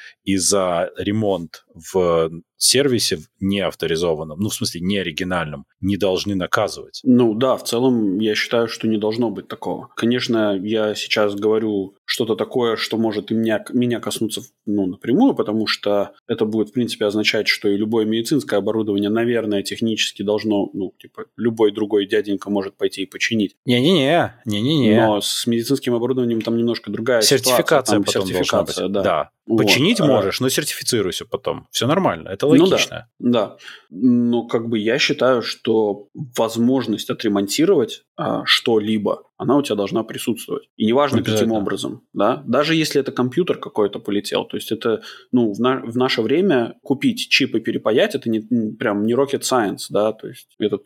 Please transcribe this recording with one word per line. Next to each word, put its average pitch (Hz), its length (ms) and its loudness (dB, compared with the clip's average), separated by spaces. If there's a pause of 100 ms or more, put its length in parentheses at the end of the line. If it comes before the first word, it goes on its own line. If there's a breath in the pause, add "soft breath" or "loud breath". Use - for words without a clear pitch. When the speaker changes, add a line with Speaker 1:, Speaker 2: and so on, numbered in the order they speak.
(240 loud breath)
Speaker 1:
и 98 120 2
за 90 600 0
ремонт 98 680 -2 (100)
в 82 560 0 (280)
сервисе 123 580 0
в 78 100 -14 (140)
неавторизованном, 82 960 -2
ну, 104 100 -2
в - 60 -4
смысле, 87 280 -6
неоригинальном, 87 840 -4 (160)
не 98 160 0
должны 92 400 0
наказывать. - 640 -4
Speaker 2:
Ну 123 320 4
да, 123 220 2
в - 80 -12
целом 117 560 2
я 107 160 0
считаю, 117 320 0
что - 180 -6
не 110 120 0
должно 110 320 0
быть 92 180 -10
такого. 87 480 -8
Конечно, 113 640 0
я 107 320 0
сейчас 104 400 0
говорю 107 680 0
что-то 110 320 -2
такое, 113 400 0
что - 220 -4
может 107 340 -2
и - 20 0
меня, 110 380 0
меня 123 260 2
коснуться, 104 440 -4 (240)
ну, 101 200 0
напрямую, 156 480 2
потому 107 320 -2
что 101 460 0 (160 soft breath)
это 113 160 0
будет, 107 240 0
в - 40 -20
принципе, 110 340 -2
означать, 104 420 0
что - 200 -2
и 101 80 2
любое 110 280 0
медицинское 113 540 -2
оборудование, 104 520 0
наверное, 110 540 0
технически 107 580 -4
должно, 104 500 0
ну, 98 280 -6
типа, - 240 -18 (120)
любой 113 360 2
другой 104 340 0
дяденька 101 440 -2
может 98 260 -2
пойти 98 260 -4
и 92 40 -4
починить. - 500 -2 (100)
Speaker 1:
Не-не-не, 139 680 2 (100)
не-не-не. 113 600 2
Speaker 2:
Но 107 160 2
с - 280 -4
медицинским 117 460 0
оборудованием 120 480 0
там 117 140 -2
немножко 117 360 -2
другая 113 300 2
ситуация. 131 160 4 (180)
Speaker 1:
Сертификация 123 400 4
Speaker 2:
Там 101 80 2
Speaker 1:
потом - 180 0
должна 92 160 -2
Speaker 2:
сертификация, 92 460 0
Speaker 1:
быть. 95 80 -4
Speaker 2:
да. 101 100 0
Speaker 1:
Да. 85 280 0 (140)
Speaker 2:
Вот. 110 140 2
Speaker 1:
Починить 120 420 4
Speaker 2:
А, 156 60 2
Speaker 1:
можешь, 101 340 2
но 127 80 0
сертифицируйся 117 760 -2
потом. - 480 -6
Всё 117 160 -2
нормально, 117 400 0
это 101 180 -2
Speaker 2:
Ну 151 80 6 (120)
да, 156 100 4
Speaker 1:
логично. - 320 -4 (100)
Speaker 2:
да. 120 380 0 (340 loud breath)
Но 120 560 2
как 117 220 -2
бы 117 100 -2
я 113 220 2
считаю, 123 420 2
что 107 640 -2 (300)
возможность 117 720 0
отремонтировать, 113 920 0 (140)
а, 113 280 -4
что-либо, 107 800 0 (140)
она 117 180 2
у 143 60 4
тебя 113 120 -2
должна 101 300 -2
присутствовать. - 720 -8
И 110 100 0
неважно, 131 320 2
каким - 140 0
Speaker 1:
Обязательно. 110 260 2
Speaker 2:
образом, 98 440 -4 (100)
да. 127 340 0
Даже 147 300 2
если 151 240 2
это 131 100 -4
компьютер 131 480 -2
какой-то - 400 -2
полетел, 101 460 -4
то - 120 -10
есть - 140 -10
это, 110 320 -2 (300 loud breath)
ну, 117 200 2
в 95 80 -8
на-, 127 240 0
в 117 120 -8
наше 127 260 0
время 131 600 0
купить - 460 -2
чип 123 280 0
и 107 40 0
перепаять, 120 540 0
это - 160 -4
не, 107 180 -2
м, 110 280 -2
прям 104 280 -2
не 117 100 2
rocket 131 260 0
science, 107 500 -2
да, 107 220 2
то - 160 -12
есть - 320 -20
я 107 80 0
тут 101 180 -2